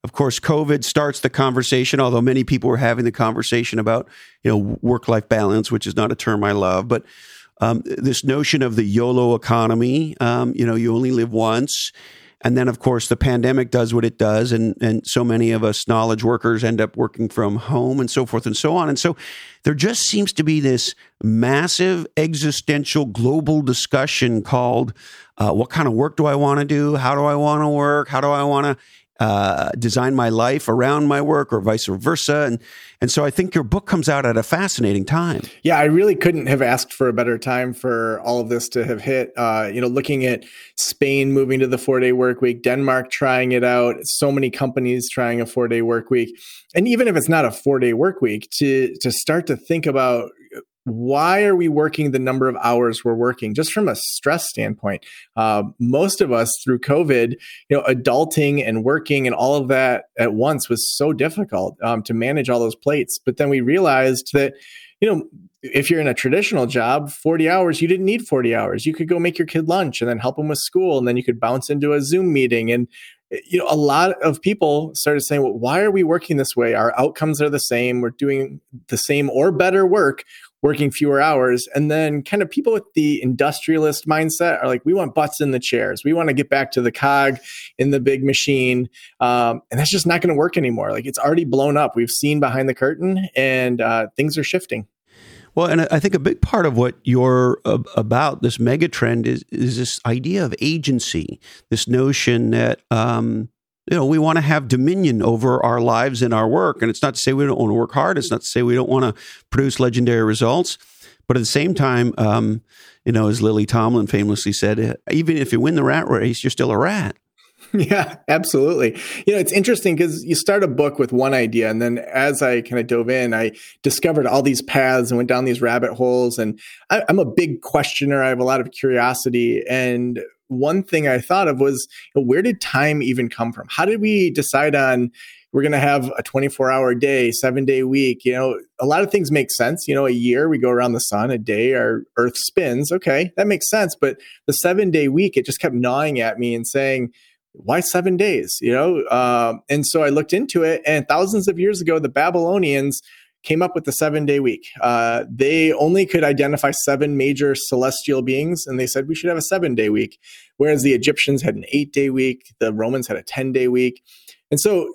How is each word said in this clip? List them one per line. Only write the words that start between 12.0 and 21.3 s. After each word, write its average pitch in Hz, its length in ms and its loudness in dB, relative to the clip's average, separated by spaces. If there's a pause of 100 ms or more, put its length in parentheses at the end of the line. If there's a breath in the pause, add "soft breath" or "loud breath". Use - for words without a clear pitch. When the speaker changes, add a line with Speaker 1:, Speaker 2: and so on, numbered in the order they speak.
Speaker 1:
And 123 180 2
then, 127 80 2
of 123 140 -2
course, 123 260 0
the 113 100 0
pandemic 127 540 0
does 117 240 0
what 117 100 2
it 113 140 -4
does, 110 320 2
and, 113 300 0
and 113 260 0
so 123 160 0
many 113 300 2
of 110 100 0
us 107 240 -2
knowledge 113 380 0
workers 117 400 0
end 117 160 0
up 107 160 -2
working 113 320 -4
from 104 260 -2
home 127 460 -2
and 123 100 -2
so 127 160 0
forth 117 180 -4
and 107 120 -2
so 156 180 0
on. 170 140 0
And 139 100 -2
so - 180 0 (460 loud breath)
there 151 120 0
just 196 260 0
seems 202 320 0
to 160 100 -2
be 156 160 2
this 131 380 0 (260 soft breath)
massive 143 960 0